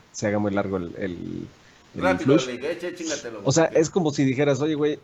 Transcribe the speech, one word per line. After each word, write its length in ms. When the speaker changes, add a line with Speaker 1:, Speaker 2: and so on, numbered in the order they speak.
Speaker 1:
se 160
haga 120
muy 120
largo 260
el, 200
el, 500
el 60
Speaker 2:
Rápido, 380
Speaker 1:
flush. 80
Speaker 2:
Liga, 240
echa, 240
chingatelo, 480
Speaker 1:
O 80
sea, 180
Speaker 2:
güey. 120
Speaker 1:
es 100
como 200
si 120
dijeras, 380
"Oye, 140
güey, 280